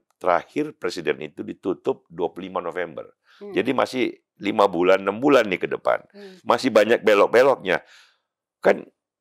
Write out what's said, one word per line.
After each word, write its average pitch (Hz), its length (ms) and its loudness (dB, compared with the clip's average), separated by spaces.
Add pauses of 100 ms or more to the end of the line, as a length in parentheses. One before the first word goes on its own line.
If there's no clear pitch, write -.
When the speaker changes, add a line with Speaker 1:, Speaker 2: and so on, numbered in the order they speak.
(140)
Speaker 1:
terakhir 92 680 -2
presiden 76 400 -6
itu 76 240 -14
ditutup 98 640 -8
dua 85 240 -6
puluh 95 160 -14
lima 92 160 -6
November. 82 400 -8 (340)
Speaker 2:
Hmm. 202 140 -16
Speaker 1:
Jadi 113 240 -2
masih 117 300 -2 (340)
lima 104 260 0
bulan, 92 360 2
enam 101 180 -4
bulan 135 260 4
nih 90 140 -4
ke 82 80 -4
depan. 62 320 -2 (100)
Speaker 2:
Hmm. 202 320 -20
Speaker 1:
Masih 120 280 -2
banyak 107 320 4
belok-beloknya. 104 800 4 (800)
Kan - 260 0 (320)